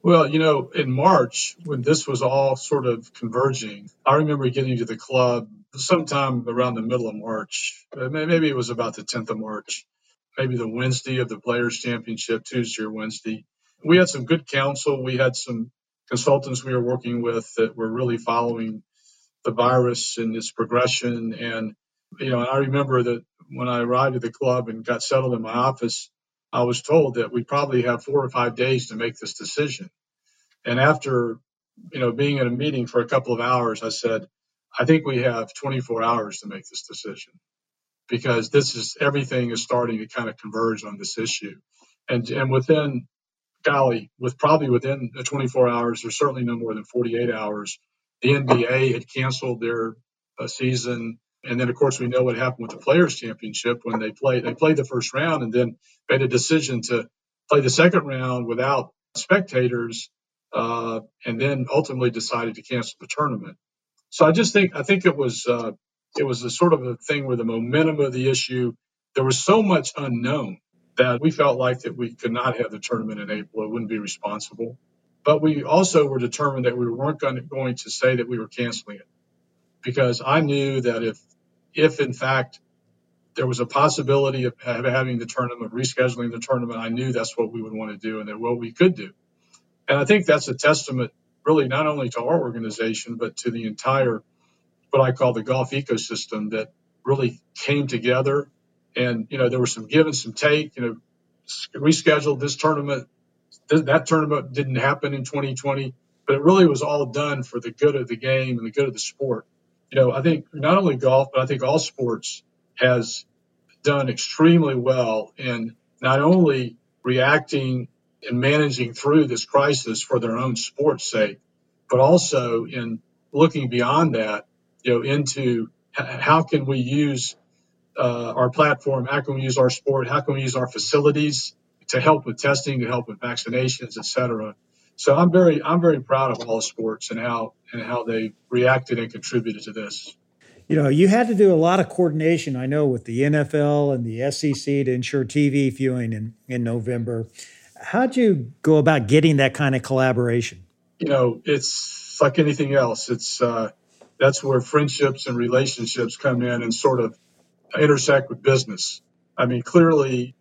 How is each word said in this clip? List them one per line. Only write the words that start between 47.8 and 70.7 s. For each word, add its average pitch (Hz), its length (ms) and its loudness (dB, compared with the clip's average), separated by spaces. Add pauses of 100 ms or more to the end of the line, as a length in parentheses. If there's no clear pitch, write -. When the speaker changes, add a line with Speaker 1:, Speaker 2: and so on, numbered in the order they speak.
Speaker 1:
the 135 140 4
N 135 100 -2
B 120 240 4
A 131 220 2
had - 180 -6
canceled 131 520 -4
their, 113 340 -4 (420)
uh, 120 100 -8
season. 123 720 -4 (260)
And 123 160 -4
then, 123 100 0
of 123 60 -4
course, 135 240 0
we 127 60 -4
know 123 160 0
what 123 160 0
happened 123 300 -4
with - 100 -14
the - 80 -14
Players' 175 300 4
Championship 113 640 -6
when 113 180 -4
they 110 120 -6
played, 127 320 0
they 127 100 -4
played 156 240 2
the 135 80 -2
first 123 260 -6
round 151 300 0
and 110 100 -4
then 120 260 0 (300)
made 131 140 2
a 131 60 0
decision 127 540 0
to 117 260 -4 (420)
play 147 120 6
the 127 100 2
second 165 340 4
round 127 400 -4
without 127 480 -2 (240)
spectators, 123 920 0 (420)
uh, 113 460 -4 (260)
and 117 160 -4
then 135 320 0
ultimately 127 380 2
decided 117 440 -4
to - 60 -20
cancel 120 400 -6
the 170 80 -18
tournament. 127 480 -4 (540)
So - 120 4
I 160 100 6
just 202 200 2
think, 196 220 2
I - 80 -6
think 190 240 2
it 147 100 2
was, 123 300 -2
uh, 117 240 -2 (440)
it 147 120 0
was 120 160 -4
a 120 80 -4
sort 170 220 4
of 131 120 0
a 120 100 -4
thing 143 300 -4
where 127 120 0
the 117 60 -4
momentum 127 580 0
of 135 120 0
the 127 160 0
issue, 127 440 -2 (420)
there 135 100 2
was 131 180 0
so 214 200 4
much 175 340 0
unknown 123 600 -4 (380)